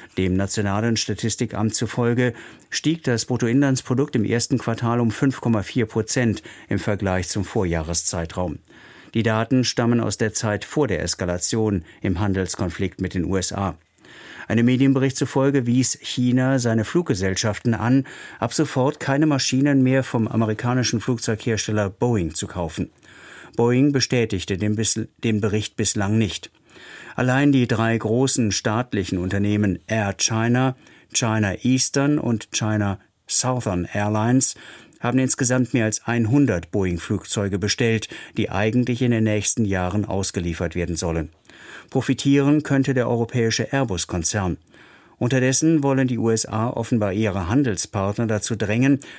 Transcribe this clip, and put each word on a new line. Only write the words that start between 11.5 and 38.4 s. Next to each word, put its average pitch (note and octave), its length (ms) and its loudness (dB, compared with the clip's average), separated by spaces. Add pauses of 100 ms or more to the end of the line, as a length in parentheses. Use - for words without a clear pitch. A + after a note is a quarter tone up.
im F#2+ 200 -2
Handelskonflikt F#2+ 840 -2
mit F2+ 100 -4
den F2 140 -2
U F#2+ 100 -2
S F2+ 160 -2
A. F#2+ 240 -4 (680)
Einem A#2 200 2
Medienbericht C3 500 4
zufolge C3+ 480 2
wies A#2+ 380 2
China B2+ 560 2
seine A2+ 260 2
Fluggesellschaften G#2+ 880 0
an, A#2+ 340 2 (320)
ab A#2+ 140 -2
sofort C#3+ 480 0
keine C#3+ 240 0
Maschinen C#3 580 2
mehr B2+ 220 2
vom A2+ 240 -2
amerikanischen A2+ 720 0
Flugzeughersteller A2 880 -2
Boeing G2+ 460 -2
zu - 120 -4
kaufen. - 440 -4 (640)
Boeing B2 360 4
bestätigte A2+ 680 0
den G#2+ 180 0
bis-, A2 240 0 (240)
den G#2+ 160 2
Bericht G#2 360 -2
bislang G#2 420 0
nicht. G#2+ 320 -2 (680)
Allein C3+ 360 4
die B2+ 140 4
drei A2+ 300 2
großen A2+ 560 2
staatlichen G#2+ 640 -2
Unternehmen G2+ 680 0
Air G#2+ 320 0
China, A#2+ 580 2 (380)
China A2 400 2 (100)
Eastern C#3 540 2
und A#2 340 -2
China G#2 480 0 (260)
Southern A2 640 -2
Airlines G#2+ 640 2 (440)
haben B2 180 0
insgesamt B2+ 540 0
mehr A#2 140 2
als - 200 -2
hundert A#2+ 640 2
Boeing-Flugzeuge G2 880 -2
bestellt, A2 500 0 (280)
die - 140 -2